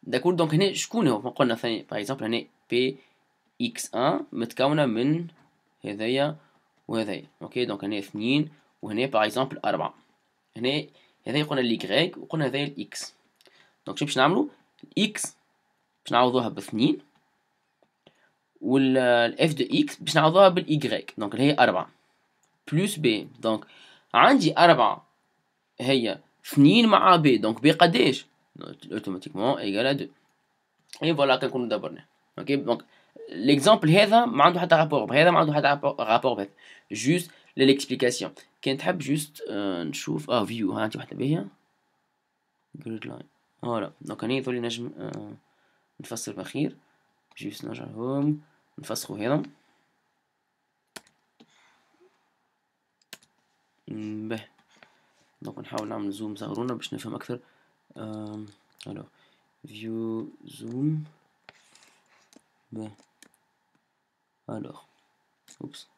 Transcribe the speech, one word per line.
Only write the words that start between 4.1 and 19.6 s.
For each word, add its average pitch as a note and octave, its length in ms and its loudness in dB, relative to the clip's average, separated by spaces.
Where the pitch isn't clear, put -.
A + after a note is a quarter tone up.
متكونة C#3 540 0
من C#3 400 0
هذايا B2 520 -2
وهذايا. G#2 380 -4
اوكي، B2 220 -4
دونك G#2 200 -8
هنا G#2 140 -4
اثنين A#2+ 520 -2
وهنا G#2+ 240 -4
باغ G#2+ 180 2
اكزومبل B2 340 -4
أربعة. F2 360 -4
هنا C#3 300 -2
هذايا C#3 180 -2
قلنا C#3+ 160 -4
الإيكغيك A#2 560 -2
وقلنا D#3 300 -4
هذايا C#3+ 180 -2
الإكس. - 500 -12
دونك - 120 -10
شنو D3 80 -2
باش D3 120 -4
نعملو؟ F3+ 320 4
الإكس - 520 -4
باش - 80 -6
نعوضوها B2 360 4
باثنين، A2 500 -2
وال، C3 380 2
الاف B2 560 2
دو C3 100 -2